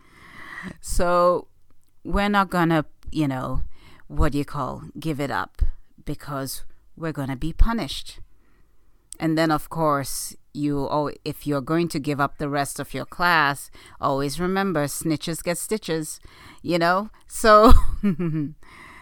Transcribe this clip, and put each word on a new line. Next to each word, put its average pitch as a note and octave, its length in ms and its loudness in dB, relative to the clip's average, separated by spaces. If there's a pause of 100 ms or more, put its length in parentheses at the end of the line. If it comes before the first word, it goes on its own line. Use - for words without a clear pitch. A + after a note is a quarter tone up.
(800)
So, F3 680 2 (560)
we're G3 240 0
not G3 200 2
gonna, E3 360 2 (260)
you D3+ 160 0
know, C3 360 -2 (440)
what D3+ 240 2
do C3+ 60 -2
you C#3+ 80 -2
call, C3+ 380 -8 (140)
give D3+ 220 -6
it C#3 120 -4
up, - 300 -6 (440)
because C#3 580 -8 (340)
we're D#3+ 160 -6
gonna C3+ 240 -6
be D#3 160 -4
punished. - 680 0 (1000)
And D#3+ 180 -2
then, D#3+ 140 2
of D3+ 200 -2
course, D3 680 -4 (180)
you C#3+ 360 -2
al-, D3 360 -4
if - 220 -10
you're C#3+ 140 -2
going E3 260 0
to D#3+ 120 -6
give C#3 200 -4
up C#3 180 -2
the D3 120 -6
rest C#3 300 -4
of C3+ 140 -10
your C3+ 120 -8
class, D3 680 0 (280)
always C#3 400 -2
remember, F#3 460 -2
snitches D#3 560 -6
get F3 160 -4
stitches, D#3+ 600 -6 (420)
you F3 160 -2
know? F3+ 320 0 (180)
So, A3 460 8 (300)
<laughs> D#3+ 500 -2 (480)